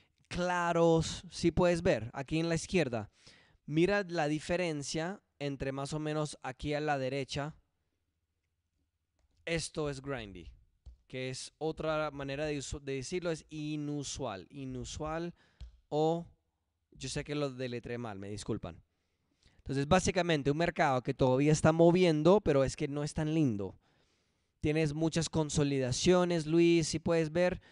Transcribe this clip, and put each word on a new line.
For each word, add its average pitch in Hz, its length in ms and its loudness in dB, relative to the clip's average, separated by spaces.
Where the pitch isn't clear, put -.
claros. 170 1040 2
Sí 170 200 0
puedes 175 300 4
ver, 127 300 2
aquí 147 280 -4
en 165 100 -2
la 165 60 0
izquierda. 131 540 -2
Mira 180 380 2
la 170 240 -2
diferencia 160 960 -4
entre 139 320 -6
más 139 220 -6
o 151 60 -4
menos 151 440 -4
aquí 147 300 -6
a 147 80 -2
la 151 160 0
derecha. 139 580 -6
Esto 160 440 -4
es 135 120 -8
grindy, 110 480 -10
que 131 240 -8
es - 280 -12
otra 156 540 -4
manera 139 340 -6
de 151 120 -4
uso-, 143 220 -8
de 139 140 -8
decirlo, 165 360 -6
es 156 200 -6
inusual. 147 1000 -6
Inusual 147 840 -8
o... 160 360 0
Yo - 180 -12
sé 147 160 -6
que 147 100 -6
lo 143 160 -2
deletré 120 460 -8
mal, 113 200 -10
me 98 120 -12
disculpan. 101 520 -8
Entonces, 139 280 -4
básicamente, 175 640 2
un 143 80 2
mercado 160 460 2
que 147 100 -4
todavía 135 380 4
está 160 220 6
moviendo, 170 680 6
pero 139 240 2
es 131 140 -4
que 151 100 -4
no 147 160 -4
es 151 100 -6
tan 156 200 -2
lindo. 110 440 0
Tienes 151 320 0
muchas 160 340 0
consolidaciones, 151 1160 2
Luis, 170 420 6
si 165 120 -4
puedes 165 340 0
ver, 175 280 0